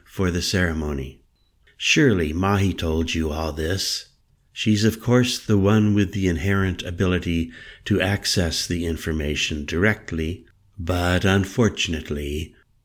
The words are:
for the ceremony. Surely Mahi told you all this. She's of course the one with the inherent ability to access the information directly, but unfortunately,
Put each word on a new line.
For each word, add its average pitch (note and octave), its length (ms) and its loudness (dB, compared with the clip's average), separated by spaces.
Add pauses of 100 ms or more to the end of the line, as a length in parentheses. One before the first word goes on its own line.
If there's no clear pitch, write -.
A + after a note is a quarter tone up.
for F#2 260 -2
the E2+ 120 -2
ceremony. D2+ 800 -2 (560)
Surely G2+ 560 2
Mahi F#2+ 420 2
told D#2+ 400 -2
you D#2+ 160 -2
all D#2 220 -4
this. D#2+ 540 -4 (460)
She's G#2+ 320 0
of G#2+ 160 0
course B2 380 2
the - 180 2
one G#2 380 4
with G2+ 180 2
the F#2+ 160 0
inherent F#2 540 0
ability E2+ 680 -2 (360)
to G2 140 2
access F#2 640 0
the E2+ 180 -2
information D2+ 800 -2
directly, E2 800 -2 (340)
but F2 460 0
unfortunately, D#2+ 1300 0 (300)